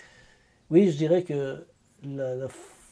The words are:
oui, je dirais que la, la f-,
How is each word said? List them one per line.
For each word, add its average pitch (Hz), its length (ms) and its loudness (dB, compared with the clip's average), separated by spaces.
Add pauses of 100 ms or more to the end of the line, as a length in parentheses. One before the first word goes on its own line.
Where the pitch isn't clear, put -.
(680)
oui, 185 200 6
je 147 80 -2
dirais 165 260 2
que 143 420 -6 (380)
la, 135 320 -8
la 131 120 -8
f-, - 300 -18 (140)